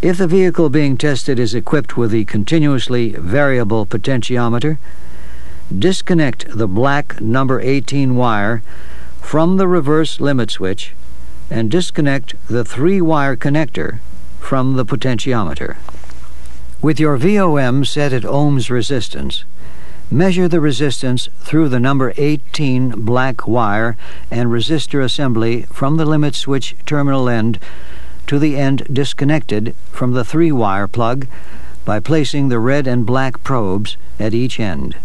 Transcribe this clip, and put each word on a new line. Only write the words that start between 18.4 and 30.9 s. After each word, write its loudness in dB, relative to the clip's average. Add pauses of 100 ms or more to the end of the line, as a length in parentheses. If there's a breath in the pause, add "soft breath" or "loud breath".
resistance, 0 (680 loud breath)
measure 2
the 2
resistance 0 (100)
through 2
the 2
number 0
eighteen 0
black 0
wire 0 (320 loud breath)
and 0
resistor 0
assembly 0
from 0
the 2
limit 2
switch -2 (100)
terminal 0
end 0 (680 loud breath)
to 0
the 0
end 0
disconnected 0 (160)
from -2
the 0
three-wire 0
plug 0 (580 loud breath)